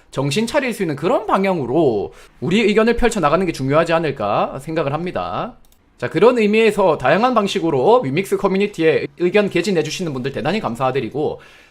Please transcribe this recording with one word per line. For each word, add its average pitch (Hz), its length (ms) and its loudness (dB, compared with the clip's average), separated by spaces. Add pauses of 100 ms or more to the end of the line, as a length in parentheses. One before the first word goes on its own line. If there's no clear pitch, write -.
(100)
정신 143 360 -2
차릴 262 280 -2
수 208 80 -6
있는 156 140 -2
그런 254 300 -2
방향으로 151 840 0 (280)
우리 180 200 0
의견을 220 360 2
펼쳐나가는 190 500 2
게 160 60 -2
중요하지 156 420 0
않을까 143 640 -2
생각을 156 320 -4
합니다. 151 640 -6 (400)
자, 123 140 -6
그런 226 280 4
의미에서 208 600 2
다양한 190 360 2
방식으로 190 640 2
위믹스 180 360 -2
커뮤니티에 190 680 0 (120)
의견 185 300 2
개진해 165 340 0
주시는 151 300 -6
분들 131 200 -6
대단히 160 280 -2
감사드리고 131 800 -4 (300)